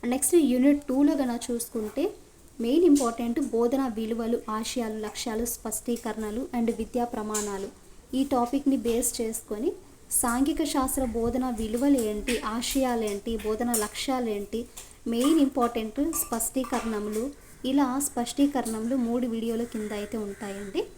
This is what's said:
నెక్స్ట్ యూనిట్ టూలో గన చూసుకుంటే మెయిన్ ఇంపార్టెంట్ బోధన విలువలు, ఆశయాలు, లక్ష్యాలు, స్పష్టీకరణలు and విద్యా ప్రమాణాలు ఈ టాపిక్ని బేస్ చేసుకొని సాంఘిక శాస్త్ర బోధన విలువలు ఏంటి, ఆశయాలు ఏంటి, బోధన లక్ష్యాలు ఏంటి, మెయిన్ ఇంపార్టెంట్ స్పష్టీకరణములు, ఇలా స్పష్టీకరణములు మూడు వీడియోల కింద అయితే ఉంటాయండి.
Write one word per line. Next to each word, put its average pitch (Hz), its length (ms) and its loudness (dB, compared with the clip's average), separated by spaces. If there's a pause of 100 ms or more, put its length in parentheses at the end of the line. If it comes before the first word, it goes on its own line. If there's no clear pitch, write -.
(140)
నెక్స్ట్ 277 220 2 (160)
యూనిట్ 277 380 6
టూలో 294 320 4
గన 254 100 0 (160)
చూసుకుంటే 233 580 -4 (600)
మెయిన్ 302 260 6
ఇంపార్టెంట్ 240 480 2 (140)
బోధన 240 300 2 (140)
విలువలు, 226 420 -2 (180)
ఆశయాలు, 220 400 -4 (100)
లక్ష్యాలు, 220 380 -4 (120)
స్పష్టీకరణలు 220 840 -4 (160)
and 226 120 2 (100)
విద్యా 240 360 -2
ప్రమాణాలు 208 540 -4 (500)
ఈ 269 40 4 (120)
టాపిక్ని 262 420 2 (120)
బేస్ 233 220 0 (100)
చేసుకొని 226 500 -4 (500)
సాంఘిక 262 400 2 (120)
శాస్త్ర 262 300 0 (120)
బోధన 233 300 0 (140)
విలువలు 240 400 4 (120)
ఏంటి, 208 240 -2 (220)
ఆశయాలు 247 520 0
ఏంటి, 202 220 -4 (120)
బోధన 220 280 0 (120)
లక్ష్యాలు 254 520 -2
ఏంటి, 202 240 -6 (520)
మెయిన్ 262 320 4
ఇంపార్టెంట్ 233 560 0 (220)
స్పష్టీకరణములు, 226 1000 -2 (480)
ఇలా 277 140 6 (220)
స్పష్టీకరణములు 240 880 0 (120)
మూడు 240 260 0
వీడియోల 226 300 -2 (100)
కింద 214 260 -4
అయితే 208 260 -6
ఉంటాయండి. 202 560 -6 (160)